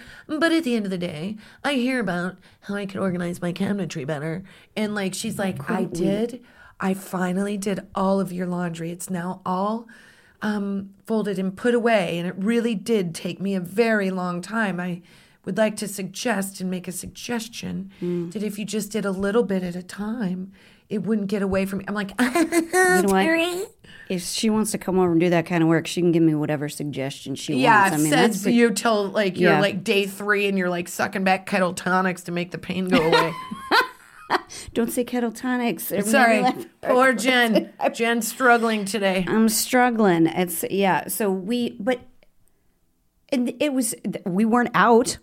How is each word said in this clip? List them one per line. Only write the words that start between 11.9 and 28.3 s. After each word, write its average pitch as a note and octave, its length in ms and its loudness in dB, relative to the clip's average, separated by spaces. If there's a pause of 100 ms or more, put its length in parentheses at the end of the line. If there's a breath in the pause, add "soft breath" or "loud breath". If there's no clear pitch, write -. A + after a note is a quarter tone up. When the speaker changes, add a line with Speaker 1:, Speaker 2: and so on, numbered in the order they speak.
Speaker 1:
And F3 100 -4
it F3+ 80 -6
really A3+ 380 0
did F#3+ 400 0
take F3 260 -8
me G3 140 -2
a F#3 60 -2
very G3 500 2
long F3+ 320 -4
time. G3+ 360 -4
I F3+ 220 -6 (460 soft breath)
would G3 100 -4
like G#3+ 200 2
to G#3 120 -6
suggest G3 720 -4
and F#3 100 -4
make F3+ 160 -6
a F3+ 60 -8
suggestion F#3+ 1000 -8 (120)
Speaker 2:
Mm. F3 300 -4
Speaker 1:
that G#3 100 -6
if G#3+ 160 -6
you G#3 80 -6
just G#3 260 -6
did G#3+ 140 -2
a G3 40 -2
little G3 320 0
bit F#3+ 200 -2
at F3 120 -4
a F3+ 80 -8
time, F#3+ 680 -6 (360 soft breath)
it G3+ 160 -4
wouldn't G3+ 240 0
get G3+ 140 -2
away F#3+ 220 0
from F#3+ 160 -4
me." - 80 -10
I'm G3+ 60 -4
like, G3+ 220 -4
<laughs> - 40 0
Speaker 2:
You B3 140 0
know F4 720 4
what? - 40 2
Speaker 1:
"Sorry." E4 540 2 (460 loud breath)
Speaker 2:
If F3+ 160 -2
she - 260 0
wants G#3+ 220 2
to G3 60 -2
come F#3 200 0
over F3+ 140 4
and E3 80 4
do F3 100 4
that E3+ 160 2
kind F3 160 2
of D#3+ 60 4
work, D#3+ 180 4
she - 160 -4
can F3 100 4
give E3 100 6
me D#3+ 120 6
whatever D3 340 -2
suggestion C3+ 640 -8
she D3 220 -4
Speaker 1:
Yeah, A3+ 260 6
Speaker 2:
wants. F#3+ 120 4
I - 40 0
mean, D3+ 120 2
Speaker 1:
says B3+ 100 4
Speaker 2:
that's G#3+ 220 4